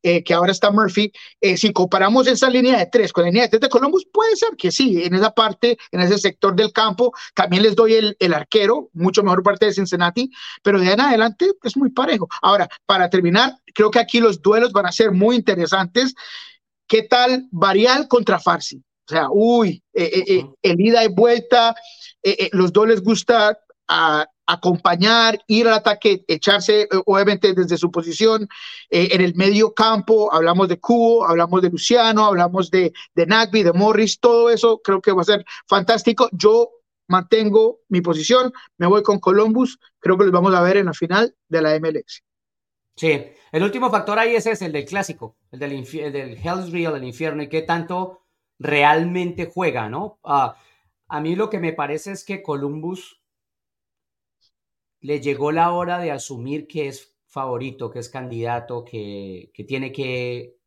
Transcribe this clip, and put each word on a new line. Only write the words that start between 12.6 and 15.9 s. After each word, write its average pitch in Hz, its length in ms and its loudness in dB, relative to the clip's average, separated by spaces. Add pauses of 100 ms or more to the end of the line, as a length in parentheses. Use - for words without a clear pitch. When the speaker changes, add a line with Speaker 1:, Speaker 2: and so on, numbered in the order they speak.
Speaker 1:
para 185 240 0
terminar, 190 480 0 (180)
creo 214 160 4
que 240 80 2
aquí 233 220 0
los 208 200 2
duelos 226 300 2
van 196 140 0
a 175 80 -4
ser 220 180 2
muy 208 240 2
interesantes. 190 800 -2 (720)